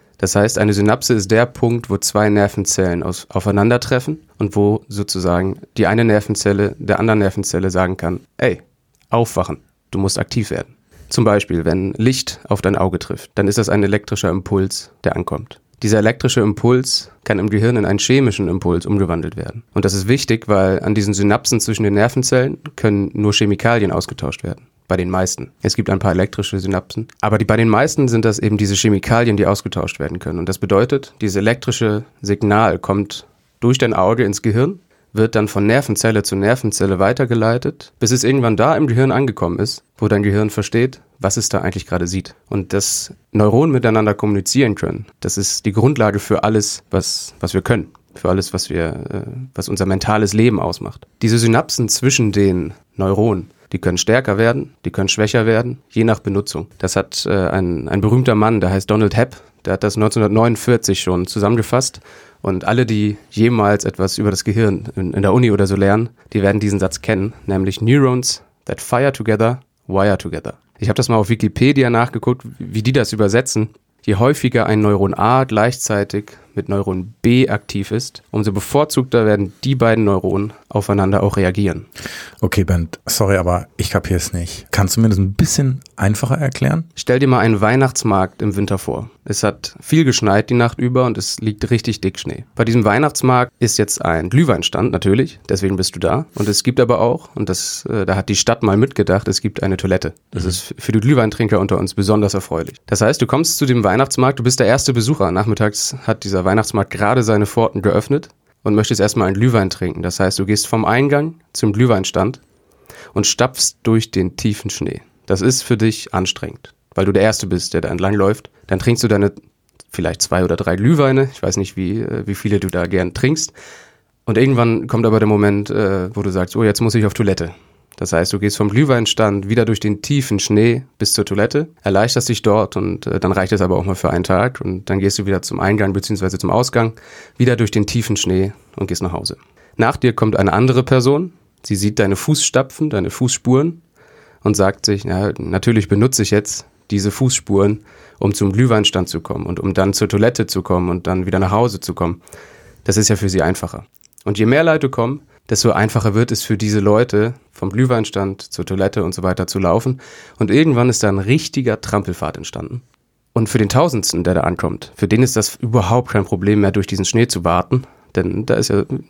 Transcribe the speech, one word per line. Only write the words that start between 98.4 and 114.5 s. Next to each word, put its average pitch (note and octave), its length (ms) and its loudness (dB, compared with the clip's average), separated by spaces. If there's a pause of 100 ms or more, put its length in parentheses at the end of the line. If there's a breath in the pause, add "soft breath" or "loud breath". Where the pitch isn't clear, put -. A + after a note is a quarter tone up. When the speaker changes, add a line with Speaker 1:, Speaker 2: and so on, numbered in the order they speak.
Speaker 1:
mal G2+ 140 4
mitgedacht, G2+ 540 2
es G2 100 0
gibt - 240 -6
eine F#2+ 140 0
Toilette. F#2 360 -2 (180)
Das F2+ 120 -6
Speaker 2:
Mhm. F#2 60 -2
Speaker 1:
ist F2+ 220 -6
f-, - 120 -16
für - 80 -4
die A2 80 4
Glühweintrinker A2 640 2
unter G2 160 0
uns F#2 160 -2
besonders G#2 400 2
erfreulich. E2 420 -6 (120)
Das - 120 0
heißt, A2+ 220 2
du A#2+ 60 2
kommst D#3 300 0
zu D3+ 80 0
dem A#2+ 200 2
Weihnachtsmarkt, C3 540 2
du A#2+ 40 -2
bist B2 160 2
der B2 80 4
erste C3+ 240 2
Besucher. A2+ 400 0
Nachmittags G#2 720 -2
hat A2 220 -4
dieser G2 160 -2
Weihnachtsmarkt G2 480 0
gerade A2 320 0
seine G#2 240 2
Pforten G#2+ 380 -2
geöffnet A2 460 0 (340)
und G#2 100 0
möchtest G#2+ 260 2
erstmal G#2 280 2
einen G2 80 0
Glühwein G#2+ 340 2
trinken. F2+ 320 -6
Das F2 180 -6
heißt, F#2+ 200 0
du G2 80 -2
gehst G#2 180 0
vom A2 200 -2
Eingang C#3+ 500 0 (180)
zum A2 180 0
Glühweinstand G#2 720 0 (720 loud breath)
und G2+ 140 0
stapfst - 560 -2
durch A2+ 260 2
den F2+ 280 -2
tiefen G#2 340 -4